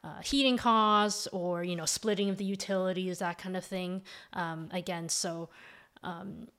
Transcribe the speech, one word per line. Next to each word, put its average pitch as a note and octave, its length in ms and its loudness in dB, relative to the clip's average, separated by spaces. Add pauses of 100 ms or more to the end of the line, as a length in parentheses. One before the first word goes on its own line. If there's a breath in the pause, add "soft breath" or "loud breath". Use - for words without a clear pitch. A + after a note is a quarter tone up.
uh, - 180 -10
heating C4+ 360 4
costs G#3+ 720 4
or, F3 320 0
you F3+ 120 -2
know, D#3+ 100 -4
splitting G3+ 440 2
of F#3+ 80 0
the G3 80 -2
utilities, F#3 720 0
that F3 220 -2
kind F#3 180 -4
of F3+ 80 -4
thing. F#3 380 -4 (300 loud breath)
Um, E3 380 -4
again, E3+ 380 -4
so, E3 400 -2 (540 loud breath)
um, F#3+ 560 -10